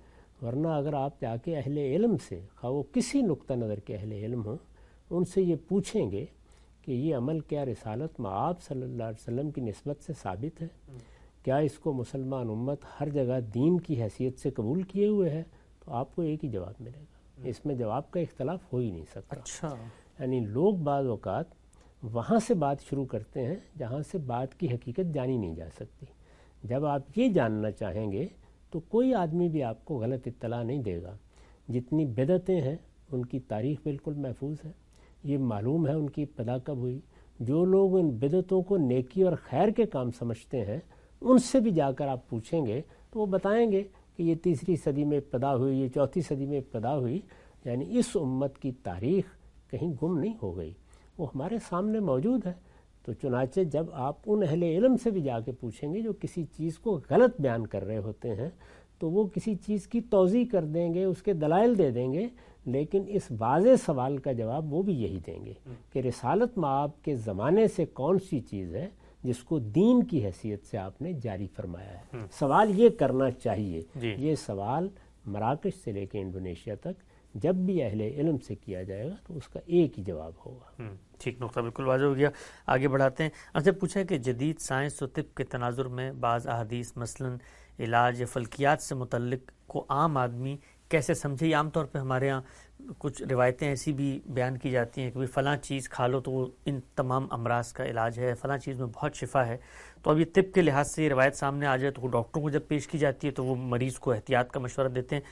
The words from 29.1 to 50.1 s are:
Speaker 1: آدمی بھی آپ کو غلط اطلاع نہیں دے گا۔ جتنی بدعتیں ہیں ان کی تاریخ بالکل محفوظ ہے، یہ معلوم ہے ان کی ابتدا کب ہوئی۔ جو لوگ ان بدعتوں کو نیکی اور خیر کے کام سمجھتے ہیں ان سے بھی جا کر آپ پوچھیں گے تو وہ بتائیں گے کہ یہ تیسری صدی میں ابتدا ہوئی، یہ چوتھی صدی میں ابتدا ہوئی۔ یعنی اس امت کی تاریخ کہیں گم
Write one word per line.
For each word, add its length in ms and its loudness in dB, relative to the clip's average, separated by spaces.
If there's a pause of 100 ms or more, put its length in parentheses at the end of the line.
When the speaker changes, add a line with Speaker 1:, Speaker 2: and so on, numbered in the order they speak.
Speaker 1:
آدمی 360 2
بھی 140 0
آپ 220 -4
کو 140 -4
غلط 280 -2
اطلاع 360 -4
نہیں 200 -2
دے 180 -4
گا۔ 160 -14 (520)
جتنی 360 0
بدعتیں 560 2
ہیں 140 -2 (360)
ان 140 -2
کی 140 -6
تاریخ 440 -2
بالکل 300 -4
محفوظ 520 -6
ہے، 60 -12 (520)
یہ 140 0
معلوم 500 2
ہے 60 2
ان 160 0
کی 140 -4
ابتدا 340 -4
کب 200 -6
ہوئی۔ 220 -4 (400)
جو 260 2
لوگ 320 6
ان 120 4
بدعتوں 520 2
کو 160 0
نیکی 440 2
اور 120 6 (100)
خیر 260 2
کے 160 2
کام 260 -2
سمجھتے 540 -4
ہیں 140 -4 (420)
ان 160 8
سے 220 4
بھی 120 2
جا 200 4
کر 160 -2
آپ 220 -4
پوچھیں 360 -2
گے 160 -2 (300)
تو 80 -6
وہ 60 2
بتائیں 460 4
گے 120 2 (340)
کہ 60 0
یہ 120 4
تیسری 400 2
صدی 300 0
میں 120 2
ابتدا 380 0
ہوئی، 240 2
یہ 80 0
چوتھی 340 2
صدی 240 -2
میں 120 -2
ابتدا 400 -2
ہوئی۔ 240 -2 (440)
یعنی 320 -2
اس 80 4 (100)
امت 420 0
کی 140 -4
تاریخ 540 -2 (460)
کہیں 220 -4 (100)
گم 160 0